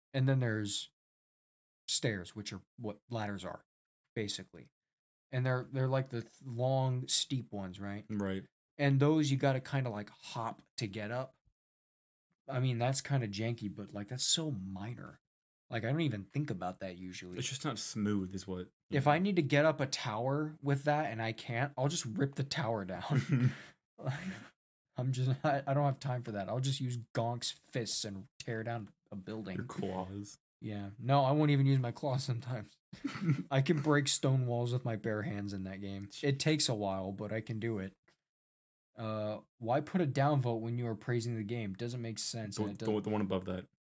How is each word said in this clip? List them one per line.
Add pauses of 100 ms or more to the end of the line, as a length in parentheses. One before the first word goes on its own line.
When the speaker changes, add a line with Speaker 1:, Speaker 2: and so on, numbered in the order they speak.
(140)
Speaker 1:
and
then
there's (960)
stairs,
which
are (180)
what (120)
ladders
are, (520)
basically. (640)
And
they're,
they're,
like,
the
th-, (120)
long,
steep
ones,
right?
Speaker 2:
Right. (340)
Speaker 1:
And
those
you
gotta
kinda,
like,
hop (160)
to
get
up. (1160)
I
mean,
that's
kinda
janky,
but,
like,
that's
so
minor. (500)
Like,
I
don't
even
think
about
that
usually.
Speaker 2:
It's
just
not
smooth
is
what, (220)
you
Speaker 1:
If
Speaker 2:
know.
Speaker 1:
I
need
to
get
up
a
tower
with
that
and
I
can't,
I'll
just
rip
the
tower
down.
<laughs> (140)
Speaker 2:
<laughs>
Speaker 1:
Like, (840)
I'm
just, (120)
I,
I
don't
have
time
for
that.
I'll
just
use (160)
Gonk's (160)
fists
and (140)
tear
down (220)
a
building.
Speaker 2:
Your
claws. (240)
Speaker 1:
Yeah. (100)
No,
I
won't
even
use
my
claws
sometimes. (420)
Speaker 2:
<laughs>
Speaker 1:
I
can
break
stone
walls
with
my
bare
hands
in
that
game. (140)
It
takes
a
while,
but
I
can
do
it. (1080)
Uh, (220)
why
put
a
downvote
when
you
are
praising
the
game?
Doesn't
make
sense,
Speaker 2:
The,
Speaker 1:
and
it
Speaker 2:
the,
Speaker 1:
doesn't
Speaker 2:
the
one
above
that. (220)